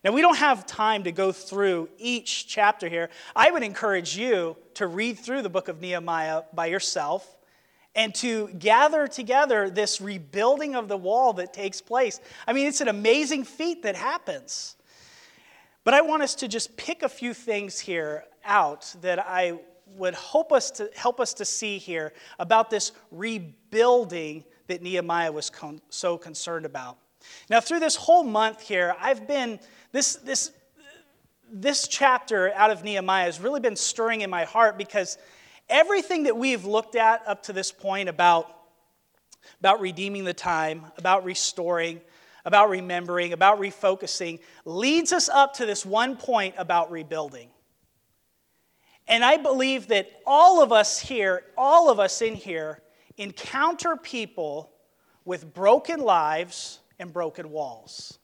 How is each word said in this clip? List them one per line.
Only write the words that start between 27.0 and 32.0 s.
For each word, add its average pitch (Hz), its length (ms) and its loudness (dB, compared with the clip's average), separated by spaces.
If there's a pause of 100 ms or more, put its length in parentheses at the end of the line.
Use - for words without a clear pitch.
Now, 226 100 6
through 330 200 -2
this 320 160 0
whole 339 260 6
month 220 380 0
here, 180 400 -2
I've 220 260 -2
been, 247 320 -4 (320)
this, - 240 -2
this, - 380 -6 (1000)
this 254 360 -2
chapter 226 680 2